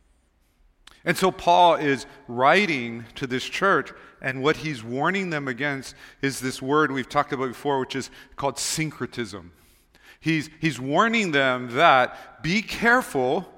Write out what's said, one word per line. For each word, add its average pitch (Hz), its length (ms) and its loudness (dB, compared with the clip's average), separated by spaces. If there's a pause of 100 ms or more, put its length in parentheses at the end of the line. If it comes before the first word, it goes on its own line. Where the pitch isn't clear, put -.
(1040)
And 170 140 0
so 185 140 2
Paul 175 440 6
is 139 300 0 (220)
writing 131 760 2 (100)
to 143 100 -8
this 127 200 -2
church, 170 460 0 (300)
and 131 220 -6
what 147 140 2
he's 131 260 -8
warning 165 460 -2
them 147 180 -4
against 131 480 -6 (260)
is 139 180 -2
this 127 220 -6
word 143 300 2
we've 131 160 -4
talked 143 240 -2
about 131 160 -4
before, 139 320 -2
which 127 160 -6
is 127 140 -8 (260)
called 135 240 -4
syncretism. 117 960 -8 (680)
He's, 156 300 -2 (100)
he's 147 200 -2
warning 190 520 2
them 127 440 0
that 135 680 2
be 196 180 0
careful, 180 840 0 (100)